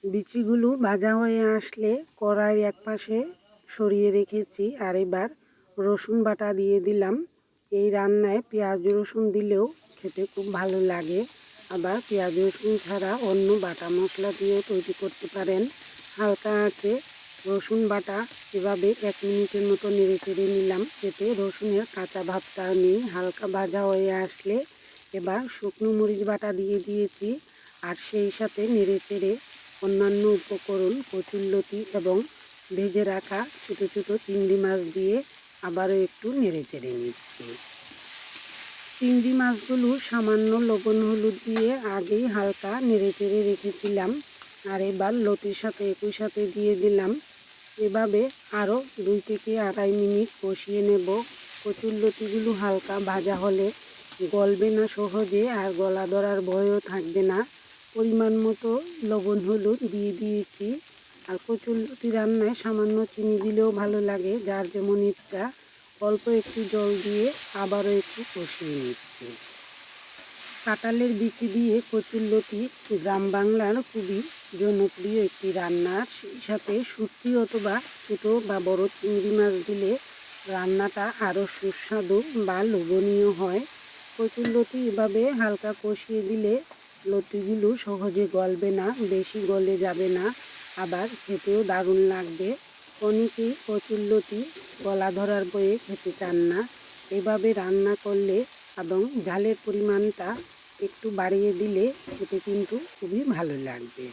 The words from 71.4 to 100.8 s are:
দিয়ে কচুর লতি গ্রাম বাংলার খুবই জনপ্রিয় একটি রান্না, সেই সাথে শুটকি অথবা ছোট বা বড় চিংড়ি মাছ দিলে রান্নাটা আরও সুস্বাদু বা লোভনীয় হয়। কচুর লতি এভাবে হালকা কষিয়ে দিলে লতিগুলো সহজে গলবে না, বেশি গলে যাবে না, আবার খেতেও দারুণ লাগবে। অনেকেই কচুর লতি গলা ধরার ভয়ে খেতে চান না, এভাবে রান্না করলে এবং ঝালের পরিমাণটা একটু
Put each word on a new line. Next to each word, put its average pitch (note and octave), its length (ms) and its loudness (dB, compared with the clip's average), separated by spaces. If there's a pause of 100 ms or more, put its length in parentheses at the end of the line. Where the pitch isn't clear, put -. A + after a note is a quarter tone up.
দিয়ে A3 280 4 (120)
কচুর A3 420 -2
লতি G#3+ 320 2 (400)
গ্রাম G3 300 0
বাংলার G#3 440 4 (120)
খুবই G3 320 -4 (400)
জনপ্রিয় G3+ 640 2
একটি F#3+ 260 -4
রান্না, F3 440 0 (160)
সেই - 340 -14
সাথে G#3 280 -2 (140)
শুটকি - 480 -4
অথবা G#3+ 400 2 (260)
ছোট - 220 -4 (220)
বা G3 140 0
বড় F#3 240 2 (120)
চিংড়ি G3+ 360 0
মাছ G#3 220 4 (120)
দিলে G3+ 260 0 (560)
রান্নাটা F#3+ 580 0 (160)
আরও G3 220 0 (120)
সুস্বাদু G3 600 -2 (280)
বা F#3 180 0
লোভনীয় G3+ 680 4
হয়। F#3 300 0 (500)
কচুর A#3 380 -2
লতি A#3+ 380 2
এভাবে G#3+ 340 2 (100)
হালকা G#3+ 480 0
কষিয়ে G#3+ 420 -2
দিলে G#3+ 320 0 (520)
লতিগুলো G3+ 720 0
সহজে G3+ 560 -2
গলবে F#3 380 2
না, F#3+ 160 2 (220)
বেশি F#3+ 360 0
গলে F#3+ 320 2
যাবে F3+ 320 0
না, F3+ 160 2 (520)
আবার F#3 300 -2 (120)
খেতেও G3+ 440 0
দারুণ F#3+ 440 2
লাগবে। F#3 420 -2 (520)
অনেকেই A3 500 2 (120)
কচুর G#3+ 460 -2
লতি G#3+ 320 2 (420)
গলা G3 280 0
ধরার G3 340 0
ভয়ে G3 320 2
খেতে G3 400 -6
চান F3+ 200 -2 (120)
না, F3 100 0 (520)
এভাবে G3+ 420 2
রান্না G3 400 2 (100)
করলে G3 340 2 (400)
এবং F#3 220 0 (240)
ঝালের G3+ 400 0
পরিমাণটা G#3 640 0 (500)
একটু G3+ 320 -6